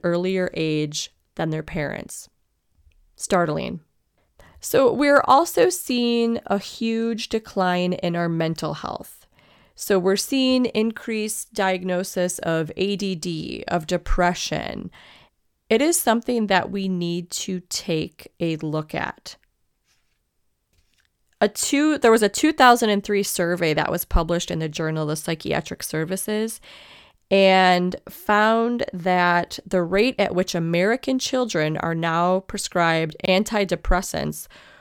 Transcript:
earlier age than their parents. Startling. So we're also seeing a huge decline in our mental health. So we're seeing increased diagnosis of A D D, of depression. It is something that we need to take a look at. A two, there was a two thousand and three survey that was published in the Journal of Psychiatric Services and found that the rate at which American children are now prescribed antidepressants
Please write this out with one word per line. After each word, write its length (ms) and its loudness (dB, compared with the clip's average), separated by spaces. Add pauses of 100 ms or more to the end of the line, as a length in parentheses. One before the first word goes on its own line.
earlier 520 0
age 580 -2 (220)
than 160 -2
their 100 -4
parents. 680 -8 (880)
Startling. 640 -2 (800)
So 320 4
we're 340 4
also 440 4
seeing 800 0
a 100 0
huge 720 -4
decline 640 0
in 220 -2
our 120 0
mental 460 -2
health. 540 -10 (480)
So 240 0
we're 180 2
seeing 480 2
increased 880 -4
diagnosis 840 -2
of 360 -2
A 200 -2
D 200 -4
D, 520 -8
of 180 -2
depression. 1040 -2 (800)
It 120 4
is 140 2
something 520 0
that 240 2
we 180 -4
need 420 -4
to 380 -6
take 680 -6
a 180 -2
look 380 -6
at. 420 -8 (2000)
A 60 4
two, 500 0
there 140 6
was 100 6
a 60 4
two 240 2
thousand 380 6
and 120 2
three 220 0
survey 500 0
that 160 0
was 140 -2
published 480 0
in 80 -2
the 80 -2
Journal 420 -2
of 80 -2
Psychiatric 680 -4
Services 760 -4 (720)
and 640 6 (140)
found 840 2
that 760 0
the 160 0
rate 380 2
at 160 0
which 180 0
American 640 0
children 600 -2
are 180 -2
now 460 2
prescribed 760 -2 (100)
antidepressants 1200 0 (340)